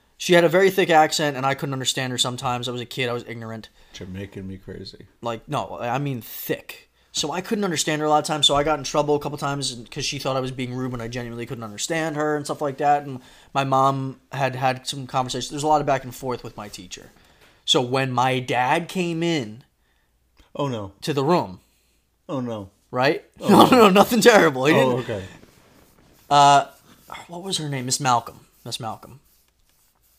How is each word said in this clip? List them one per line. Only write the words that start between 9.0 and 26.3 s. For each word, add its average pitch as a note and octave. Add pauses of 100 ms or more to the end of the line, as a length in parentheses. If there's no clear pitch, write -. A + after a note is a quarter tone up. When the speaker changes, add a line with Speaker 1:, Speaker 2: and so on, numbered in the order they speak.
Speaker 1:
a C#3+
couple D3
times C#3 (140)
'cause C#3
she C#3+
thought C3
I C3+
was C3
being B2
rude B2+
when B2
I A#2
genuinely A#2+
couldn't A#2
understand D#3
her D3+
and C#3+
stuff D3
like C#3
that. C#3+
And C3 (320)
my C#3
mom C3+ (140)
had C3
had B2+
some C#3
conversations. B2+
There's D3
a D#3
lot D3+
of D3
back C3
and B2
forth B2
with -
my G#2
teacher. - (540)
So -
when C3
my B2+
dad C3
came E3+
in C3+ (960)
Speaker 2:
Oh, C#3+
no. G#2+ (100)
Speaker 1:
to D#3+
the C3+
room. C3+ (680)
Speaker 2:
Oh, C#3+
no. A2 (200)
Speaker 1:
Right? B2+ (160)
Speaker 2:
Oh, -
Speaker 1:
<laughs> -
No, -
Speaker 2:
no. -
Speaker 1:
no, B3+
no, A3
nothing G3+
terrible. E3
He D#3
Speaker 2:
Oh, B2+
Speaker 1:
didn't A#2+
Speaker 2:
okay. G2 (1040)
Speaker 1:
Uh, C#3+ (640)